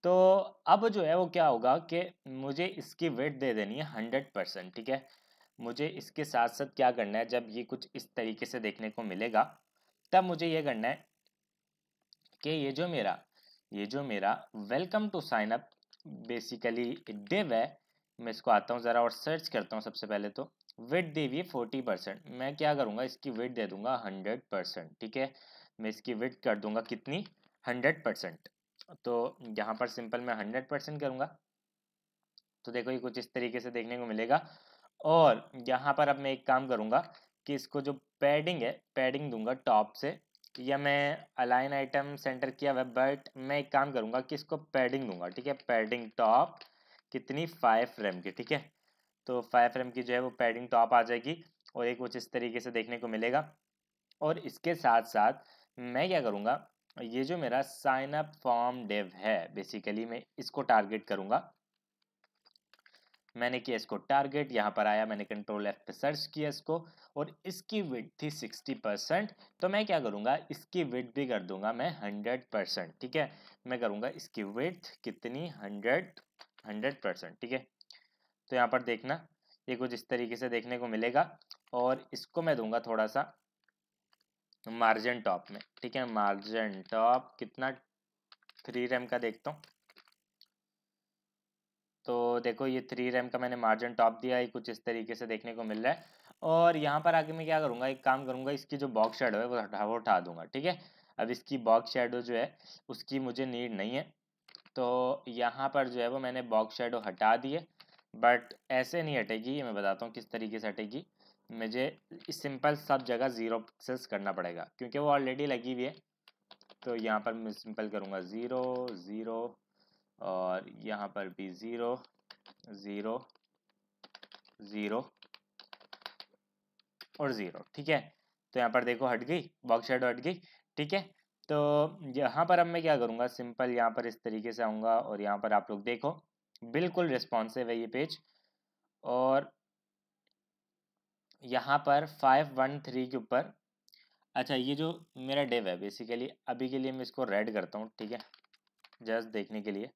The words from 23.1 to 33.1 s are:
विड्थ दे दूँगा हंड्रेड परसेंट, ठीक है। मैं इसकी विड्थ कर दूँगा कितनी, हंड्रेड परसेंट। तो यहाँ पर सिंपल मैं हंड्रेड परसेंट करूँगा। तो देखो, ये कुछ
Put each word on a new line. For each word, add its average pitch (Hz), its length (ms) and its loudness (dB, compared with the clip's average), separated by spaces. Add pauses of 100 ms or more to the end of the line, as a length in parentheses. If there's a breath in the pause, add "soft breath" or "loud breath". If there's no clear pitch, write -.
विड्थ 120 240 -4
दे 113 120 -2
दूँगा 101 280 -2 (100)
हंड्रेड 98 380 -4 (100)
परसेंट, 87 380 -6 (100)
ठीक 113 160 -8
है। 135 160 -2 (460 loud breath)
मैं 110 120 -4
इसकी 120 240 -6
विड्थ 123 300 -4
कर 110 120 2
दूँगा 107 260 -2
कितनी, 135 420 -6 (400)
हंड्रेड 139 400 0
परसेंट। 92 440 -6 (560)
तो 120 320 -2 (120)
यहाँ 110 260 -4
पर 120 140 -2
सिंपल 117 320 -6
मैं 123 140 -2
हंड्रेड 110 340 -4
परसेंट 147 320 -6
करूँगा। 135 260 -2 (1400)
तो 120 80 -10
देखो, 120 180 -2
ये 131 80 -2
कुछ 123 200 -6